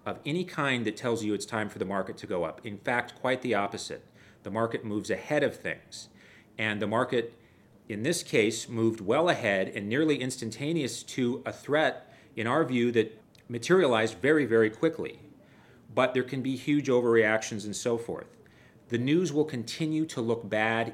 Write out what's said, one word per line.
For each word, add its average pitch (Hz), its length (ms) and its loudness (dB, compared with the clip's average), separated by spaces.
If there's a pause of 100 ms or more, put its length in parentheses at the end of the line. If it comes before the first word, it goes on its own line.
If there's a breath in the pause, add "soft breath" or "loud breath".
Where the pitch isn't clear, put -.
of 101 220 -6
any 175 160 -2
kind 135 420 -2
that 104 100 -2
tells 117 280 -2
you 104 100 0
it's 101 140 -4
time 107 220 -2
for - 100 -14
the 101 60 -2
market 98 320 -4
to 98 100 -14
go 87 160 -2
up. 80 200 -8
In 101 140 -10
fact, 120 420 -2
quite 127 220 -2
the 117 140 0
opposite. 101 500 -4 (380 loud breath)
The 101 80 -10
market 113 340 -2
moves 104 240 -4
ahead 147 320 -2
of 127 140 0
things. - 540 -10 (460 loud breath)
And 107 240 -2
the 107 60 0
market, 117 480 0 (560 soft breath)
in 107 140 -6
this 165 180 0
case, 113 480 2
moved 113 320 2
well 135 260 4
ahead 101 420 2
and 101 200 -6
nearly 143 320 2
instantaneous 131 800 -4
to 123 460 -2
a 107 40 -6
threat, 143 640 -2 (220 loud breath)
in 110 100 -4
our 143 180 2
view, 120 280 2
that 110 280 2 (300)
materialized 117 720 4
very, 147 260 4
very 113 240 6
quickly. 160 500 -2 (760 loud breath)
But 127 180 4
there 127 80 2
can 127 220 -4
be 131 120 -2
huge 143 340 0
overreactions 113 760 4
and 104 100 -6
so 117 220 0
forth. 78 300 -8 (640 loud breath)
The 120 100 0
news 147 340 2
will 147 120 4
continue 156 600 -4
to 135 160 -6
look 113 260 -2
bad 113 460 0